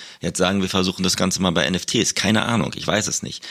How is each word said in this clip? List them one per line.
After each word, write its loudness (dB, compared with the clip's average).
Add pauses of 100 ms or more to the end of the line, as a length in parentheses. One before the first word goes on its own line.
(200)
jetzt -4
sagen, 2
wir 0
versuchen 0
das 2
Ganze 0
mal 2
bei 2
N 0
F -6
Ts. 0
Keine 2
Ahnung, 0
ich -8
weiß 0
es -4
nicht. -10